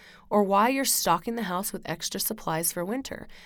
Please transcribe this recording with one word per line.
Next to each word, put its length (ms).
or 140
why 260
you're 160
stocking 500
the 80
house 300
with 160
extra 300
supplies 520
for 140
winter. 420